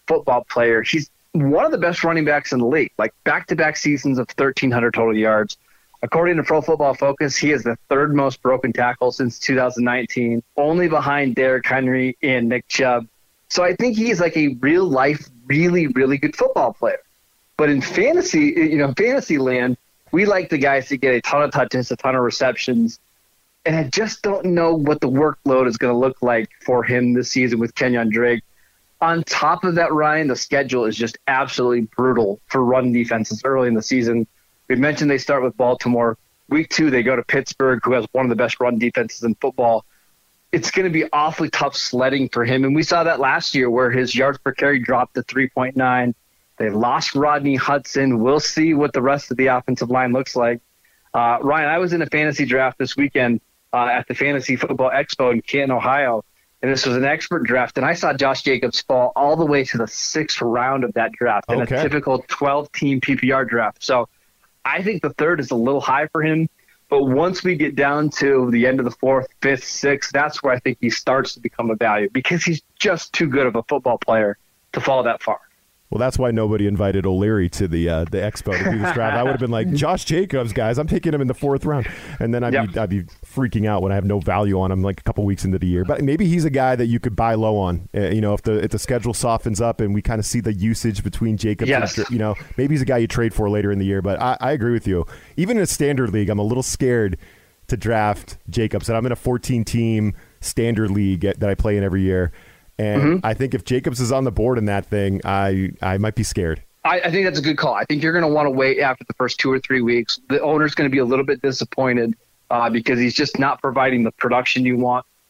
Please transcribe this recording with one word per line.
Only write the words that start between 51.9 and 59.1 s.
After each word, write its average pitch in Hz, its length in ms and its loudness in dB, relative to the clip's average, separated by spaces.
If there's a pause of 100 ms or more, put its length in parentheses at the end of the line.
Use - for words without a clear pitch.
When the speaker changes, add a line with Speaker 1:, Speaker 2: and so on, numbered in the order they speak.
Speaker 1:
in 170 80 0
a 147 60 -2
fantasy 151 380 0
draft 127 340 0
this 131 180 -4
weekend, 131 440 0 (320)
uh, 120 120 2
at 123 220 -2
the 120 80 -6
Fantasy 139 400 -2
Football 131 340 -2
Expo 131 420 0
in 117 100 0
Canton, 139 300 -2
Ohio. 127 520 0 (400)
And 131 80 0
this 131 140 -2
was 123 100 0
an 127 100 0
expert 160 380 -2
draft, 120 340 0
and 131 80 0
I 160 80 0
saw 170 200 -2
Josh 135 280 0
Jacobs 127 400 0
fall 127 340 2